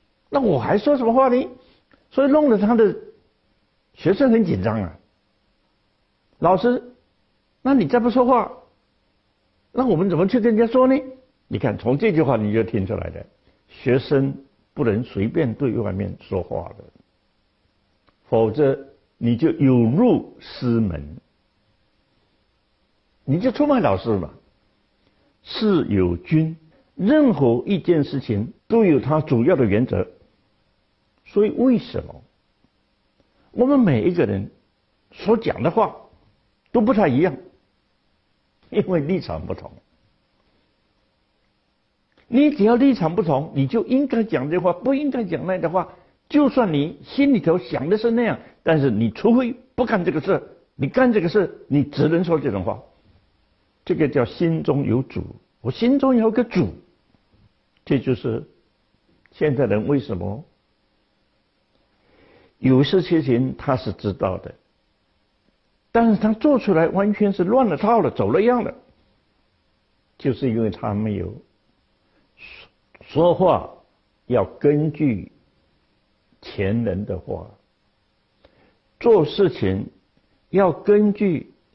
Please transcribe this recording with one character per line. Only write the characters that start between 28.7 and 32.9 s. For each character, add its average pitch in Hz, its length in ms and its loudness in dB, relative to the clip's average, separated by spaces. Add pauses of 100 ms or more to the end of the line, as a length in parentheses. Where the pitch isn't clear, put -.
有 156 160 4
它 151 220 0
主 120 220 0
要 170 120 2
的 139 80 0
原 107 220 2
则。 95 220 -4 (1160)
所 208 200 0
以 202 60 -2
为 247 260 2
什 - 280 -8
么 - 180 -20 (1300)